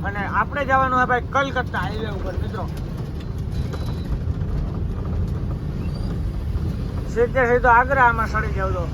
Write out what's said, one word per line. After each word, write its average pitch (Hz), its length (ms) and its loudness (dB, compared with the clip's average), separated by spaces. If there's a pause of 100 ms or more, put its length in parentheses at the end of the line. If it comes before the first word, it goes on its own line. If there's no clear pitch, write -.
અને 202 240 -2
આપણે 226 360 0
જવાનું 262 360 4
છે 254 60 4
ભાઈ 247 280 0
કલકત્તા 254 480 0
હાઈવે 202 280 -2
ઉપર 190 340 -4
મિત્રો. 190 200 -4 (4000)
સીધે 240 320 2
સીધો 247 220 4
આગ્રા 247 380 6
આમાં 226 220 2
સડી 214 280 0
જાવ 190 180 0
તો. 175 80 -2 (120)